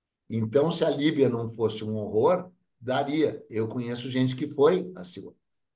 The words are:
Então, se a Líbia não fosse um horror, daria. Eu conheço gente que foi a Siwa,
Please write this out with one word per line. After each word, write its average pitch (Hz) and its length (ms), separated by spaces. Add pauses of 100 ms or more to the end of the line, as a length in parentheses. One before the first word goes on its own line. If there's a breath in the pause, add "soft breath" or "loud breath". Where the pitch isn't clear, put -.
(300)
Então, 113 420
se 165 140
a 156 40
Líbia 139 400
não 117 200
fosse 113 340
um 110 120
horror, 110 560 (280)
daria. 135 720
Eu 113 180
conheço 120 420
gente 127 260
que 151 120
foi 175 480
a 92 80
Siwa, - 320 (400)